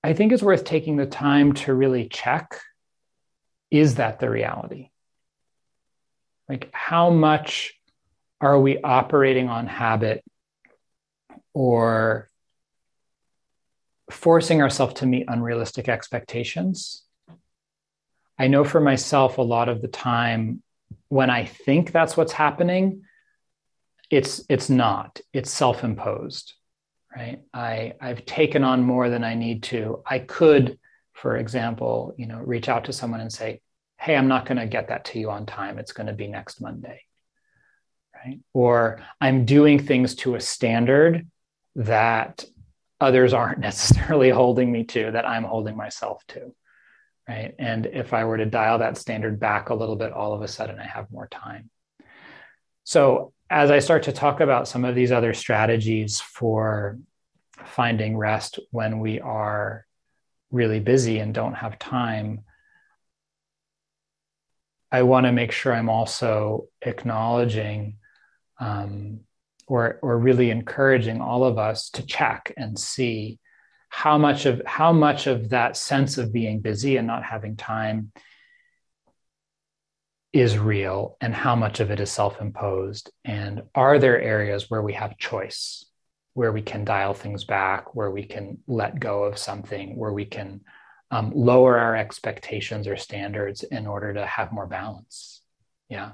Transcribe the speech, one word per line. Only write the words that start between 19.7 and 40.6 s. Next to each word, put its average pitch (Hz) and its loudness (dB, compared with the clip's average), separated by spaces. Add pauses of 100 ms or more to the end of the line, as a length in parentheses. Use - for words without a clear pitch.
the 127 -8
time 117 -2 (460)
when 131 4
I 120 0
think - 0
that's 165 2
what's 165 2
happening, 180 0 (1080)
it's, 139 0
it's 131 0
not, 110 0 (140)
it's 131 -6
self-imposed, 113 -4 (600)
right? 117 -12 (120)
I, 113 -6
I've 123 -10
taken 151 2
on 127 4
more 123 2
than 117 -2
I 113 -4
need 117 -4
to. 113 -6
I 131 -4
could, 143 4 (320)
for 120 -4
example, 117 -4
you 117 -10
know, 113 -12
reach 120 -4
out 117 0
to - -8
someone 117 -8
and 113 -10
say, 110 -10 (380)
"Hey, 160 0
I'm 135 4
not 127 2
gonna 120 -4
get 113 -6
that - -8
to - -10
you 110 -6
on 104 -10
time. 101 -10
It's - -16
gonna 107 -10
be 104 -4
next 104 -14
Monday," - -14 (1120)
right? 127 -14 (140)
Or 120 2 (180)
I'm 131 2
doing 143 8
things 127 2
to 123 -4
a 113 -6
standard 135 2 (480)